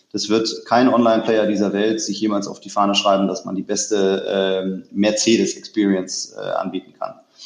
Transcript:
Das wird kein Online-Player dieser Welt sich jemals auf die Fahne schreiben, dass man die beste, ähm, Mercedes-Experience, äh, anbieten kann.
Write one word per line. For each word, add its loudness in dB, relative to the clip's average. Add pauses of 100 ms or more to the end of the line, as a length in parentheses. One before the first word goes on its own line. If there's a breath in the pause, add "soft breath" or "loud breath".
(120 loud breath)
Das -6
wird 0
kein 4
Online-Player 2
dieser 0
Welt 0
sich -6
jemals -2
auf -12
die -18
Fahne 2
schreiben, 2
dass -6
man -6
die -4
beste, 0
ähm, -2
Mercedes-Experience, 0
äh, -8
anbieten -6
kann. -8 (300 loud breath)